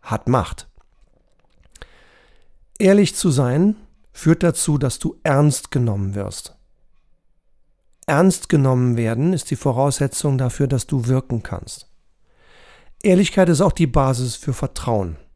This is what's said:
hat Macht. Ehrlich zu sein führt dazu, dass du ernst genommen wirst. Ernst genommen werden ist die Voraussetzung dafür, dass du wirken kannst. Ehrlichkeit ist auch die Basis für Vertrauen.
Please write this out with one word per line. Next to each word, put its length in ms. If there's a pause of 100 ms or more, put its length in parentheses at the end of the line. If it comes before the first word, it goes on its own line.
hat 260
Macht. 400 (2000)
Ehrlich 380
zu 160
sein 460 (340)
führt 320
dazu, 340
dass 220
du 240
ernst 480
genommen 420
wirst. 440 (1500)
Ernst 440
genommen 480
werden 360
ist 160
die 60
Voraussetzung 840
dafür, 300
dass 200
du 200
wirken 360
kannst. 460 (1120)
Ehrlichkeit 480
ist 120
auch 100
die 160
Basis 480
für 180
Vertrauen. 640 (180)